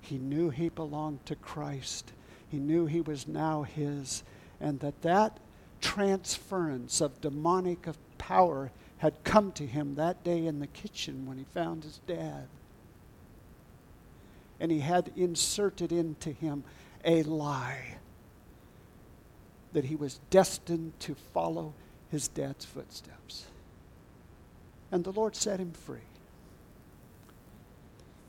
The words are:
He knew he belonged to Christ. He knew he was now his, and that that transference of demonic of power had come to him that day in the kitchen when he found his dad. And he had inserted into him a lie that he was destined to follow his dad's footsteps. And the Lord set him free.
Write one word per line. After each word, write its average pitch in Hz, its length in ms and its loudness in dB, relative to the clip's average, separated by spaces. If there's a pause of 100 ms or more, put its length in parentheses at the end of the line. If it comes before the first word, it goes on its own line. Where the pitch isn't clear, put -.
He 139 160 -6
knew 143 320 2
he 151 180 0
belonged 151 600 -4
to 147 100 -4
Christ. - 760 -8 (380)
He 151 100 -4
knew 160 260 4
he 156 140 2
was 151 300 -4
now 156 340 0
his, 143 600 -4 (360)
and 147 200 -2
that 143 240 -6
that 202 360 4 (400)
transference 180 1200 0
of 143 220 0
demonic 170 640 2
of 160 100 -6 (220)
power 165 540 4 (260)
had - 260 2
come 202 280 8
to 147 160 -6
him 143 260 -2
that 160 300 0
day 165 240 2
in 151 100 -2
the 143 80 -4
kitchen 135 640 -10
when 131 100 -10
he 135 60 -12
found 165 400 -6
his 151 240 -16
dad. 156 400 -6 (2000)
And 165 120 0
he 156 80 4
had 175 360 2
inserted 180 760 0
into 165 400 0
him 143 320 -4 (420)
a 165 160 8
lie 143 800 -2 (1700)
that 147 120 2
he 147 100 -2
was 143 240 -4 (120)
destined 170 680 4
to 156 120 -6
follow 165 600 -4 (340)
his 147 180 -4
dad's 139 380 -6
footsteps. - 800 -16 (1500)
And 175 120 0
the 190 100 -6
Lord 214 220 0
set 202 240 -2
him 175 140 -6
free. 123 260 -12 (2250)